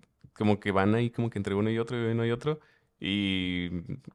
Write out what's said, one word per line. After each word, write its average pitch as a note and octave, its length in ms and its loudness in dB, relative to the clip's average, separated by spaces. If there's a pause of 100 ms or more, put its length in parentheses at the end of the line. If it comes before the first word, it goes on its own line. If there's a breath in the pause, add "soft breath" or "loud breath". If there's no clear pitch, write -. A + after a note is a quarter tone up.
(340)
como G#2 260 2
que G#2 120 -2
van G2 240 4
ahí A#2+ 140 2
como A#2 200 -2
que - 100 -6
entre G2 160 -2
uno G#2+ 140 2
y A2+ 80 -2
otro A#2 240 -4
y A2+ 100 0
uno A#2 140 0
y A#2 60 0
otro D3 280 -2 (400 soft breath)
y, F2+ 680 0 (460)